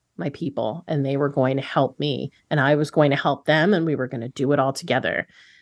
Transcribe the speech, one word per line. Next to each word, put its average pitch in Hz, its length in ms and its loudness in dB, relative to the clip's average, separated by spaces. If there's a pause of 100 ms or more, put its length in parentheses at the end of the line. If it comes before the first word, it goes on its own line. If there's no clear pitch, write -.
(160)
my - 140 -6
people 117 560 -6
and 143 180 -2
they 135 120 -2
were 139 140 0
going 135 260 0
to 135 60 -2
help - 360 -2
me 139 320 -4 (200)
and 151 100 2
I 147 160 4
was 147 140 -2
going 147 200 4
to 139 60 2
help 139 300 -2
them 160 280 4
and 165 120 2
we 147 100 0
were 127 100 -4
gonna 123 220 -8
do 135 240 -2
it 143 80 4
all 135 120 0
together. 123 540 -2 (360)